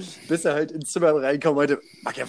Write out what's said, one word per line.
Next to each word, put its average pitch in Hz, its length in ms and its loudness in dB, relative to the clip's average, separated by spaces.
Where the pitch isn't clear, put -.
bis 165 160 0
er 151 100 2
halt 156 160 -2
ins 160 220 -10
Zimmer 165 280 4
reinkommt 143 380 2
und 143 80 4
meinte, 139 140 0
Macke, - 260 -8